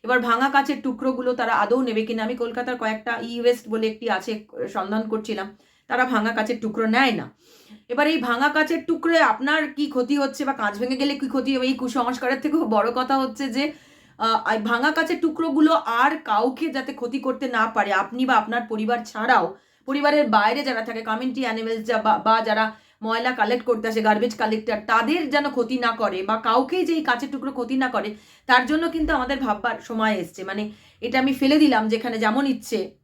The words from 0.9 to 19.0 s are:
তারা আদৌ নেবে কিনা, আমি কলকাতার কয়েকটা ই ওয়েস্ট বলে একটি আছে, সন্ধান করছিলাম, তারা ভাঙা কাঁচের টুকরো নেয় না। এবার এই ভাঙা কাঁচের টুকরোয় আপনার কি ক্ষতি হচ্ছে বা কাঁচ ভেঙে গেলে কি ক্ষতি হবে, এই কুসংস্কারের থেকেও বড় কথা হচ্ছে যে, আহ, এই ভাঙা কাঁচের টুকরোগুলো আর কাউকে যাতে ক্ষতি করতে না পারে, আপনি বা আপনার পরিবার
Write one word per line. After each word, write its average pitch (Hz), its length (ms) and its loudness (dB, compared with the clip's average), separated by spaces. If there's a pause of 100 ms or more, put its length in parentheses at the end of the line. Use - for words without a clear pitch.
তারা 233 220 0
আদৌ 226 280 2
নেবে 220 240 0
কিনা, 220 180 -4
আমি 247 120 -4
কলকাতার 247 400 -4
কয়েকটা 226 460 -4
ই 240 180 -8
ওয়েস্ট 240 280 2
বলে 220 180 -2
একটি 220 240 -4
আছে, 214 340 -4 (280)
সন্ধান 214 360 -2
করছিলাম, 214 480 -6 (320)
তারা 254 160 2
ভাঙা 226 260 0
কাঁচের 220 300 -2
টুকরো 220 260 -2
নেয় 240 260 4
না। 147 200 -6 (560)
এবার 277 180 2
এই 311 120 2
ভাঙা 247 300 0
কাঁচের 311 360 0
টুকরোয় 330 360 2
আপনার 294 520 2
কি 294 140 -2
ক্ষতি 262 300 0
হচ্ছে 277 280 -2
বা 269 80 -2
কাঁচ 208 260 -4
ভেঙে 254 180 -2
গেলে 277 220 0
কি 269 100 -4
ক্ষতি 269 280 0
হবে, 254 100 0
এই 262 80 2
কুসংস্কারের 254 680 -2
থেকেও 302 240 0
বড় 220 300 2
কথা 254 240 0
হচ্ছে 269 300 -4
যে, 277 240 -2 (460)
আহ, 226 340 0
এই 220 100 0
ভাঙা 240 280 0
কাঁচের 320 300 -2
টুকরোগুলো 320 540 2
আর 277 500 0
কাউকে 262 440 0
যাতে 262 240 -6
ক্ষতি 247 260 -6
করতে 262 300 -4
না 226 180 0
পারে, 208 260 0
আপনি 220 340 0
বা 254 80 2
আপনার 220 340 0
পরিবার 220 360 -2